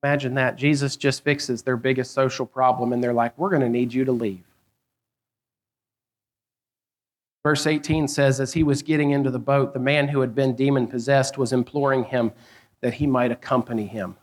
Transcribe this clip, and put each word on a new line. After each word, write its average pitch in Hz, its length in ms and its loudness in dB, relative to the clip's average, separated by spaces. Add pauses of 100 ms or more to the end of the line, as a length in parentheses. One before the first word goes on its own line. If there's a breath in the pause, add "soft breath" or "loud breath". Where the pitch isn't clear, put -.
Imagine 139 300 0
that. 131 240 0
Jesus 143 400 0
just 135 260 -2
fixes 143 400 -2
their 127 140 0
biggest 131 340 -2
social 131 340 0
problem, 123 460 0
and 120 100 -2
they're 120 120 0
like, 117 240 0
"We're 180 120 -2
gonna 139 200 2
need 120 240 0
you 131 100 0
to 131 80 0
leave." 104 320 -4 (3000)
Verse 151 200 2
eighteen 151 440 0
says, 135 320 2
"As 131 100 -4
he 160 100 0
was 143 200 2
getting 147 300 2
into 139 200 2
the 123 80 -4
boat, 139 320 2
the 127 80 -6
man 143 300 2
who 143 100 0
had 127 160 0
been 135 180 2
demon-possessed 131 840 0
was 131 160 -2
imploring 131 500 0
him 113 300 -2 (480 soft breath)
that 120 140 -2
he 147 120 -2
might 123 240 2
accompany 120 560 -2
him." 98 360 -10